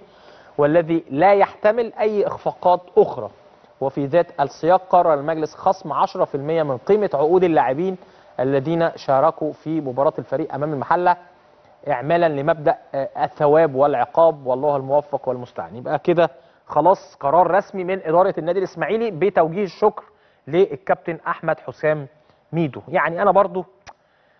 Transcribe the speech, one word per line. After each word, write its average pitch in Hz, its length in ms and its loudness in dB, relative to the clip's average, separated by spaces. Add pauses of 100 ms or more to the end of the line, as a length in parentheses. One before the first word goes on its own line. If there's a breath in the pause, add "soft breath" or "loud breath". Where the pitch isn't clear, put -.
(560 loud breath)
والذي 160 520 2
لا 160 240 4
يحتمل 214 600 0
أي 208 340 -2
إخفاقات 180 540 0 (160)
أخرى. 120 320 2 (520 soft breath)
وفي 135 240 -4
ذات 165 360 0
السياق 160 480 0
قرر 175 240 4
المجلس 151 420 -4
خصم 185 380 -4
عشرة 175 320 -2
في - 100 -12
المية 156 280 -2
من 139 140 -4
قيمة 202 360 0
عقود 160 300 2
اللاعبين 160 540 0 (420 loud breath)
الذين 139 580 0
شاركوا 147 560 0
في 156 280 -6
مباراة 139 380 -2
الفريق 139 360 -6
أمام 151 180 -4
المحلة 175 420 0 (760 soft breath)
إعمالا 156 400 0
لمبدأ، 151 460 0 (200)
آه، 135 140 -4 (140)
الثواب 156 520 2
والعقاب، 143 720 2
والله 135 280 -2
الموفق 139 540 -2
والمستعان. 120 460 -10
يبقى 131 240 -6
كده 170 300 2 (360 soft breath)
خلاص 170 500 0
قرار 160 360 2
رسمي 190 320 -2
من 185 220 -4
إدارة 170 320 2
النادي 175 220 -4
الإسماعيلي 190 520 -4
بتوجيه 175 520 0
الشكر 208 400 -2 (440 soft breath)
للكابتن 170 720 -2 (100)
أحمد 160 320 -4
حسام 151 480 -4 (440 soft breath)
ميدو. 151 360 -4
يعني 165 340 -2
أنا 202 100 2
برضو، 185 340 0 (760)